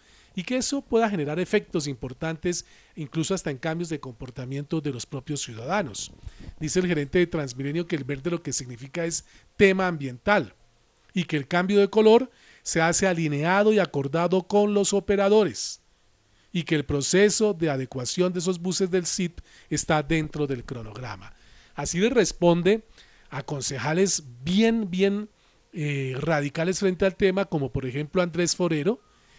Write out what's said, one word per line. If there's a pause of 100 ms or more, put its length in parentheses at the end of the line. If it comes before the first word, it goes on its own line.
(360)
y
que
eso
pueda
generar
efectos
importantes, (300)
incluso
hasta
en
cambios
de
comportamiento
de
los
propios
ciudadanos. (480)
Dice
el
gerente
de
Transmilenio
que
el
verde
lo
que
significa
es (300)
tema
ambiental (580)
y
que
el
cambio
de
color (320)
se
hace
alineado
y
acordado
con
los
operadores (680)
y
que
el
proceso
de
adecuación
de
esos
buses
del
cit (300)
está
dentro
del
cronograma. (420)
Así
le
responde (460)
a
concejales (200)
bien,
bien, (440)
eh,
radicales
frente
al
tema,
como
por
ejemplo
Andrés
Forero, (400)